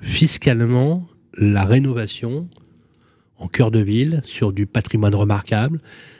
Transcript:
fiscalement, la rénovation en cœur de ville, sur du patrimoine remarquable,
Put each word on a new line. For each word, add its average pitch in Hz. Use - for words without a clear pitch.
fiscalement, 131
la 104
rénovation 123
en 95
cœur 110
de 113
ville, 123
sur -
du 101
patrimoine 104
remarquable, 107